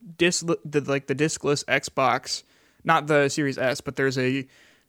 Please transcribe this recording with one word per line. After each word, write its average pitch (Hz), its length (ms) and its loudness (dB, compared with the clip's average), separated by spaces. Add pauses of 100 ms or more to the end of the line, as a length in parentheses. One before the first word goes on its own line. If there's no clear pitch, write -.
(160)
disc-, 170 300 2 (180)
the, 147 160 0
like, 139 280 -2
the 139 60 -2
discless 147 500 0
Xbox, 135 800 -2 (420)
not 156 220 2
the 147 220 4
Series 139 300 -2
S, 127 240 -2
but 135 140 -8
there's 135 200 0
a 131 300 -2 (420)